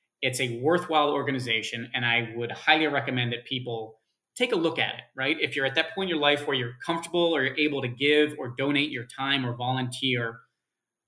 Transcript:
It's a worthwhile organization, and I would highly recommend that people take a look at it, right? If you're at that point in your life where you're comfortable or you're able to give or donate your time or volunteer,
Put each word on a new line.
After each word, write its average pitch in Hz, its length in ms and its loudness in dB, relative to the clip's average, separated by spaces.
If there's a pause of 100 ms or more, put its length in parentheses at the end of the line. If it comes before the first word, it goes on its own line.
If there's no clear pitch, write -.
(220)
It's 127 180 -2
a 120 200 -2
worthwhile 156 500 2
organization, 120 840 -2
and 120 140 -2
I 117 300 0
would 120 160 -4
highly 156 340 4
recommend 127 460 0
that 120 120 -8
people 120 540 -8 (360)
take 240 180 0
a 208 40 2
look 160 220 0
at 107 160 0
it, - 60 -14 (160)
right? 139 240 0
If 139 160 -2
you're 135 100 2
at 131 100 -2
that 160 180 0
point 190 160 -2
in 160 60 0
your 151 40 0
life 143 260 4
where 143 100 0
you're 120 180 -4 (100)
comfortable 170 500 0
or 139 80 2
you're 131 140 -2
able 147 260 2
to 127 60 -2
give 147 500 4
or 123 180 -8
donate 143 340 2
your 120 140 -8
time 135 420 -2
or 120 100 -4
volunteer, 123 840 -2 (680)